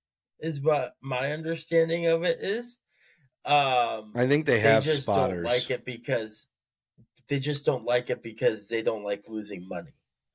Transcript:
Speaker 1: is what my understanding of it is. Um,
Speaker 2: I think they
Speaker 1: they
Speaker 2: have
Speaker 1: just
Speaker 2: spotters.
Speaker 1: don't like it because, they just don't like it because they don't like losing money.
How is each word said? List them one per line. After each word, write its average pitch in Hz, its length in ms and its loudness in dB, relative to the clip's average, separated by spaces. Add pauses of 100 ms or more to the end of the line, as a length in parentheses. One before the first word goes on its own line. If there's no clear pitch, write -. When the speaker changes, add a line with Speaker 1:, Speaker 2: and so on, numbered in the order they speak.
(400)
Speaker 1:
is 151 200 -6
what 139 440 0
my 135 300 -4
understanding 165 760 0
of 165 160 2
it 170 180 0
is. 226 380 -4 (680)
Um, 123 680 2
Speaker 2:
I 123 100 2
think 151 220 2
they 135 60 4
Speaker 1:
they 113 80 6
Speaker 2:
have 113 240 6
Speaker 1:
just 147 180 0
Speaker 2:
spotters. 92 400 2
Speaker 1:
don't 104 100 0
like 123 160 0
it 123 160 -6
because, 117 640 -6 (800)
they 143 120 0
just 143 240 -4
don't 127 220 0
like 120 240 0
it 123 140 -4
because 113 440 -2
they 113 140 0
don't 107 220 -2
like 101 240 -4
losing 101 420 -8
money. 87 220 -8 (440)